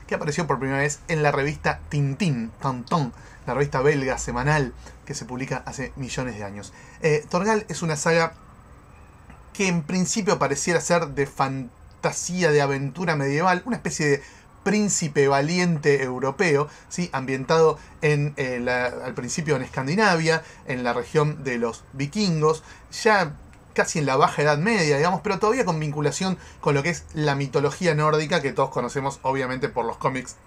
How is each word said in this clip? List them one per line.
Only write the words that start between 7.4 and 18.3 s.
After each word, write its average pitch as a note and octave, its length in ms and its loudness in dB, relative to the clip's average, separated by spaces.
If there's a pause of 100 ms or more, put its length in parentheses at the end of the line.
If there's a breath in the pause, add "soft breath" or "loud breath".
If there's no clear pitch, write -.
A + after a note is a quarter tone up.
es E3 140 -8
una D#3+ 120 -2
saga E3 380 2 (1200)
que G3 140 0
en E3+ 160 2
principio F3+ 560 0
pareciera C#3+ 400 0
ser E3 300 0
de C#3 180 -2
fantasía, C#3+ 1200 -2
de D3 100 6
aventura C#3+ 560 -2
medieval, D#3 480 2
una B3 100 -4
especie D3+ 320 -2
de C#3+ 160 2 (400 loud breath)
príncipe F3+ 640 2
valiente D3 760 2
europeo, C3+ 680 0 (180 loud breath)
¿sí? F3+ 240 -6
Ambientado C3+ 680 2 (240 loud breath)
en, D3 360 2